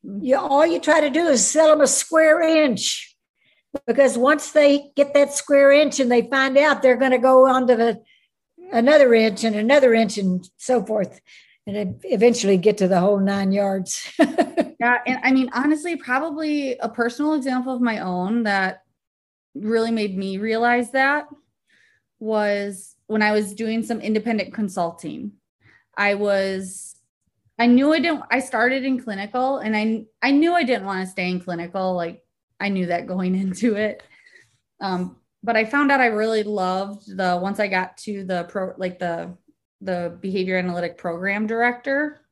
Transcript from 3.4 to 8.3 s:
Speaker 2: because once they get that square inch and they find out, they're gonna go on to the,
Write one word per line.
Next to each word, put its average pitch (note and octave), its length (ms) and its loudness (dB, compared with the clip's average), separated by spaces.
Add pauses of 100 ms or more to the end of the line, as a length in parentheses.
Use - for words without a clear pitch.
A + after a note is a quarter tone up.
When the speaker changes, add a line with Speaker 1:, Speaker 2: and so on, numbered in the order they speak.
Speaker 2:
because A#3+ 320 2
once D4 340 0
they C#4+ 440 4
get C#4+ 180 2
that C#4+ 180 4
square C#4 400 4
inch C#4+ 280 4
and A#3+ 120 2
they A#3 160 2
find C4+ 300 2
out, D4 240 2
they're B3+ 160 4
gonna B3+ 200 2
go C4 300 6
on B3+ 200 2
to A#3+ 80 6
the, A3+ 260 0 (680)